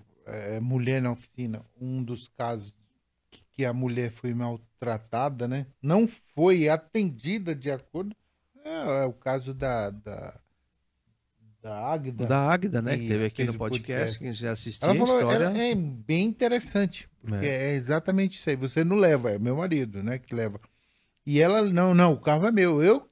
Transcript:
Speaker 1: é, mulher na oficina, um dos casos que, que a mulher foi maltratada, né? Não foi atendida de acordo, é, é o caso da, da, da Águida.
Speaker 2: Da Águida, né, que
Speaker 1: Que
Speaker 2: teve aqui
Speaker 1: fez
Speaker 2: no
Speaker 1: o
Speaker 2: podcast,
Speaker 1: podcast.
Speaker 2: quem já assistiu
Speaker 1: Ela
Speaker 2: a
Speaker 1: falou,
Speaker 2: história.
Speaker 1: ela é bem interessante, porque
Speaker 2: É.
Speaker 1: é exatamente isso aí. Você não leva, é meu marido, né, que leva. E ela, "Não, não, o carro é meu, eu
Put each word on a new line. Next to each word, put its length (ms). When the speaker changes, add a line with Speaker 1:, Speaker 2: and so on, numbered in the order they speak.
Speaker 1:
é, 320
mulher 440
na 100
oficina, 500
um 240
dos 260
casos 440
que, 120
que 140
a 60
mulher 380
foi 220
maltratada, 1120
né? 200
Não 260
foi 600
atendida 880
de 160
acordo, 460
é, 380
é 20
o 80
caso 400
da, 380
da, 500
da 180
Águida. 340
Speaker 2:
Da 240
Águida, 300
né, 160
que 60
Speaker 1:
Que 60
Speaker 2:
teve 180
aqui 100
Speaker 1:
fez 120
Speaker 2:
no 60
Speaker 1:
o 40
Speaker 2:
podcast, 600
Speaker 1:
podcast. 0
Speaker 2:
quem 140
já 200
assistiu 360
Speaker 1:
Ela 140
Speaker 2:
a 40
Speaker 1:
falou, 140
Speaker 2:
história. 240
Speaker 1:
ela 140
é 160
bem 500
interessante, 840
porque 240
Speaker 2:
É. 280
Speaker 1:
é 20
exatamente 640
isso 100
aí. 80
Você 260
não 140
leva, 360
é 60
meu 200
marido, 440
né, 160
que 160
leva. 240
E 160
ela, 220
"Não, 320
não, 200
o 60
carro 280
é 20
meu, 320
eu 160